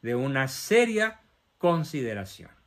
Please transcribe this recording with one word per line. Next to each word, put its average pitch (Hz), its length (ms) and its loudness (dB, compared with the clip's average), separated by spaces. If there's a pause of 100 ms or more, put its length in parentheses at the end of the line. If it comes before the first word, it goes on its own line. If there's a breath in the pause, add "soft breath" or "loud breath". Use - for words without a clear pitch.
de 117 140 -4
una 135 320 0
seria 220 760 0 (340)
consideración. 123 960 -2 (140)